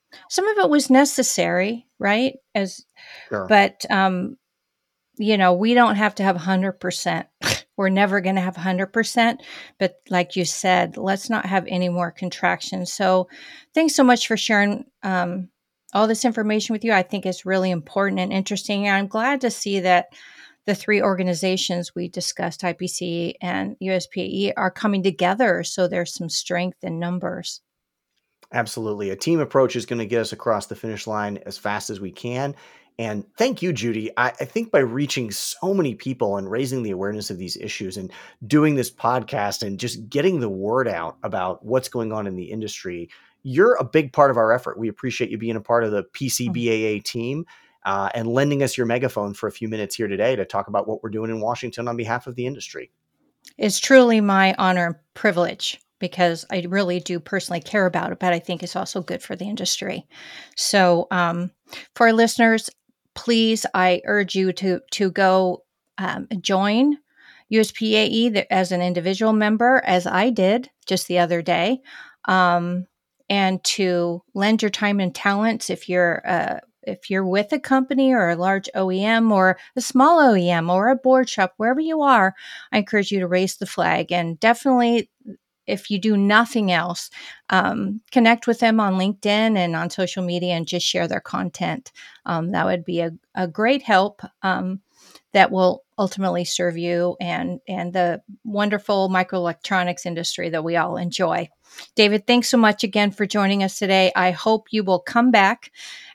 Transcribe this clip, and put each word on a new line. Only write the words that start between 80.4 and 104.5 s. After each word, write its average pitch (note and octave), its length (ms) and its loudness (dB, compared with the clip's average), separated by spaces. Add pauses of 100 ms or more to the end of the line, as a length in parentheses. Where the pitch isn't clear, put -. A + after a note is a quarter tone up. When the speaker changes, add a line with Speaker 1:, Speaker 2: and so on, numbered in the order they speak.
Speaker 1:
M E3+ 200 2
or F#3+ 180 2
a C4 80 4
board C4 320 4
shop, - 300 -2
wherever B3 240 0
you D#4+ 200 -2
are, A3 340 4 (360)
I - 60 0
encourage G3+ 340 0
you G3+ 80 0
to F3+ 80 0
raise F#3 300 2
the G3 80 -8
flag. E3 480 0
And E3 260 -2
definitely, A#3+ 680 2 (580)
if G3+ 240 -6
you G3+ 80 0
do G#3+ 180 2
nothing G#3 540 4
else, F3 400 -2 (400)
um, G3 500 0 (100)
connect A#3 360 4
with A#3 120 0
them A3 200 4
on G3 160 2
LinkedIn G#3 600 0
and F3 200 0
on E3+ 160 -4
social F#3 320 -4
media F3 320 -2
and E3 100 -4
just F3 180 -4
share F3 240 0
their F#3 120 -4
content. E3+ 720 -6 (340)
Um, E3+ 280 -4
that E3+ 120 0
would F3+ 180 -2
be E3+ 180 -2
a, E3 100 -2 (240)
a F#3 120 -2
great A#3 360 0
help, G3+ 380 2 (200)
um, F#3 400 -2 (520)
that F#3+ 180 6
will F#3 320 2 (160)
ultimately F#3+ 440 -2
serve F3 320 -2
you F3 460 0
and, F3 460 -4
and F3 260 -6
the F3+ 260 0 (240)
wonderful G3+ 640 0
microelectronics F3+ 1000 -2
industry E3+ 420 -6
that D#3+ 140 -4
we E3+ 120 -2
all E3+ 220 0
enjoy. E3+ 500 -2 (460)
David, G#3 320 4
thanks A#3+ 240 4
so B3+ 80 4
much G#3+ 260 4
again G#3 280 0
for G3+ 160 -2
joining G3 340 0
us F#3+ 160 -2
today. F#3+ 380 4
I F3+ 160 4
hope A3 400 0